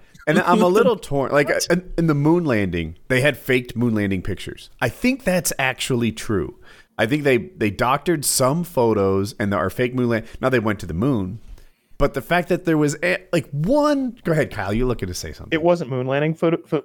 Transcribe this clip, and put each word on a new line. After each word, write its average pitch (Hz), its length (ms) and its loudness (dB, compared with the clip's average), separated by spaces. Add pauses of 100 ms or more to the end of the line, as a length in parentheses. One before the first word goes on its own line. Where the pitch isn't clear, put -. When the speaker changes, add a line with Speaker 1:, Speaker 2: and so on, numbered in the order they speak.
(280)
Speaker 1:
and 196 120 4
I'm - 220 4
a 180 60 6
little 214 280 4
torn. 139 360 -2
Like, 143 180 4
Speaker 2:
What? - 220 -2
Speaker 1:
in, 180 260 0
in 165 100 2
the 156 60 4
moon 156 320 4
landing, 87 520 -2 (100)
they 127 140 2
had 143 160 2
faked 127 380 -2
moon 117 200 2
landing 98 260 0
pictures. - 480 -8 (120)
I - 80 0
think 254 340 -2
that's 180 340 0
actually 123 540 0
true. - 480 -4 (380)
I 110 100 2
think 143 160 -2
they, 131 140 4
they 107 340 -2
doctored 135 540 0
some 143 380 0
photos 101 760 2
and 104 120 -2
there 98 80 2
are 95 120 0
fake 127 240 -2
moon 123 140 0
land-, 110 160 -2 (140)
now 131 100 0
they 127 100 2
went 104 220 0
to - 40 -8
the 85 80 -8
moon, 104 460 -2 (580)
but 139 160 0
the 135 80 -6
fact 175 280 -2
that 180 160 -2
there 160 120 2
was 147 240 2
a, 175 160 0 (160)
like, 170 160 -2
one, 269 760 0
go 170 100 0
ahead, 147 180 0
Kyle, 98 200 -6
you're 117 160 0
looking 113 200 -4
to 90 80 -8
say 78 180 -10
something. - 200 -10
Speaker 3:
It 156 100 0
wasn't 170 260 0
moon 127 160 -4
landing 147 300 0
photo-, 165 320 0
pho-, 147 180 -2